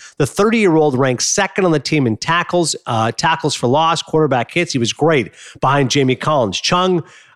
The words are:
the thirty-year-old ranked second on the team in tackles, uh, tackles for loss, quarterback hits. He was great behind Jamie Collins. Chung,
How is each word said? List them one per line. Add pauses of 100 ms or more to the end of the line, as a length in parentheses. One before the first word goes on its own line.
(180)
the
thirty-year-old
ranked
second
on
the
team
in
tackles, (100)
uh,
tackles
for
loss,
quarterback
hits.
He
was
great (280)
behind
Jamie
Collins.
Chung, (340)